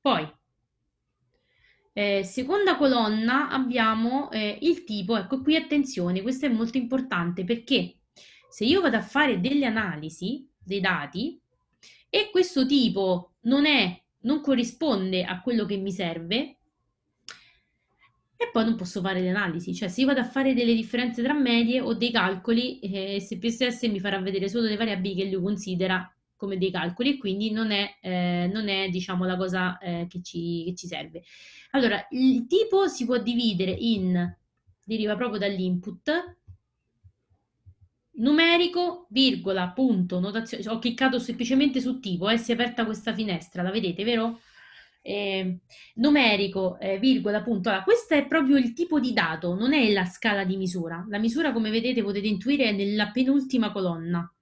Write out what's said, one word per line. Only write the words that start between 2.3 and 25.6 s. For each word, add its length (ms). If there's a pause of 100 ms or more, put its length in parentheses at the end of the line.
colonna 760
abbiamo, 800
eh, 320
il 220
tipo. 320
Ecco 260
qui, 140
attenzione, 680
questo 240
è 40
molto 260
importante, 680
perché 540 (500)
se 160
io 160
vado 160
a 60
fare 380
delle 260
analisi 800 (120)
dei 220
dati 600 (680)
e 200
questo 360
tipo 760
non 220
è, 380 (200)
non 180
corrisponde 840
a 160
quello 260
che 100
mi 160
serve, 640 (1800)
e 100
poi 140
non 100
posso 280
fare 180
le 80
analisi. 460
Cioè, 140
se 120
io 60
vado 140
a 40
fare 300
delle 200
differenze 480
tra 120
medie 480
o 100
dei 180
calcoli, 680
eh, 420
S 160
P 100
S 200
S 160
mi 180
farà 180
vedere 300
solo 180
le 100
variabili 380
che 160
lui 120
considera 680 (260)